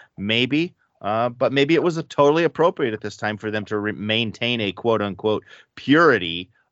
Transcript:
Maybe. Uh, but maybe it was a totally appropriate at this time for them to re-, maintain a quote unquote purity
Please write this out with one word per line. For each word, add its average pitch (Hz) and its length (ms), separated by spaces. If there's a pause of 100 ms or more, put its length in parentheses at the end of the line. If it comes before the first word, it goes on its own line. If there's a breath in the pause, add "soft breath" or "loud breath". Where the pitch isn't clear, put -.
(180 soft breath)
Maybe. 123 560 (280)
Uh, 113 280
but 123 240
maybe 139 220
it 139 80
was 165 140
a 165 60
totally 147 400
appropriate 160 500
at 107 80
this 104 160
time 107 200
for 107 140
them 107 140
to 107 140
re-, 104 120
maintain 110 720
a 101 100
quote 110 300
unquote 101 420 (320 loud breath)
purity 110 760 (220)